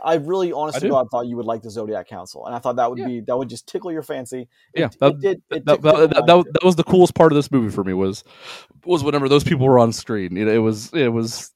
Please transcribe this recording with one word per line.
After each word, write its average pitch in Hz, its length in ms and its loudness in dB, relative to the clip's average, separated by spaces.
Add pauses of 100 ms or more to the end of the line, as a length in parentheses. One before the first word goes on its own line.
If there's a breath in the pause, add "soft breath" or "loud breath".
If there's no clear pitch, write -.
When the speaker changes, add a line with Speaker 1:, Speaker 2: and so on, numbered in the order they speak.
Speaker 1:
I 165 120 0
really, 170 360 -4
honest 147 240 -6
Speaker 2:
I 139 40 -4
Speaker 1:
to 180 60 -4
Speaker 2:
do. 147 60 -2
Speaker 1:
God, 127 180 0
thought 123 160 -4
you 120 100 -10
would 117 100 -8
like 113 160 -6
the 113 80 -16
Zodiac 104 360 -8
Council, 87 380 -18
and 123 100 -12
I 120 40 -10
thought 123 180 -4
that 120 140 0
would 123 80 -10
Speaker 2:
Yeah. 127 80 -8
Speaker 1:
be, 120 160 -8
that 123 140 -4
would 127 120 -6
just 117 180 -16
tickle 180 240 -10
your 156 120 -8
fancy. 131 400 -12 (320)
It, 156 60 -4
Speaker 2:
Yeah, 151 60 0
Speaker 1:
it - 140 -12
Speaker 2:
that, 143 200 4
Speaker 1:
did, 190 180 -2
it - 100 -20
Speaker 2:
that, - 60 -8
Speaker 1:
did 143 120 -8
tickle 147 260 4
Speaker 2:
that, 156 180 4
Speaker 1:
my 156 160 2
Speaker 2:
that, 170 260 4
that - 100 -2
was 180 140 4
the 165 80 0
coolest 180 300 4
part 160 180 6
of 143 40 2
this 143 140 0
movie 117 200 0
for 101 120 -4
me 92 120 -4
was, 95 300 -4 (600 loud breath)
was 175 180 0
whenever 143 260 0
those 143 140 4
people 135 240 0
were 127 120 8
on 117 140 6
screen. 95 440 -8
You 107 80 -2
know, 107 80 2
it 113 60 4
was, 110 340 -2
it 143 160 0
was, 117 480 -6